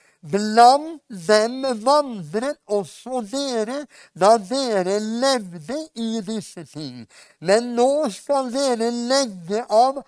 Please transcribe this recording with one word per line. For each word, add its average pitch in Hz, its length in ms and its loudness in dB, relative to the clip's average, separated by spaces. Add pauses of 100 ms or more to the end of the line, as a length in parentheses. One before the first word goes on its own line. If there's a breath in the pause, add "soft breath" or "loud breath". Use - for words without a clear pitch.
(240 soft breath)
Blant 240 800 4
dem 214 560 0 (160)
vandret 233 840 -2
også 208 600 -6
dere, 254 640 -6 (240 loud breath)
da 196 280 4
dere 208 600 -2
levde 220 800 -2 (120)
i 226 300 -6
disse 190 460 -8
ting. 127 380 -12 (320 soft breath)
Men 233 380 0
nå 277 340 2
skal 262 420 -4
dere 240 400 -2
legge 233 720 -2
av 254 460 2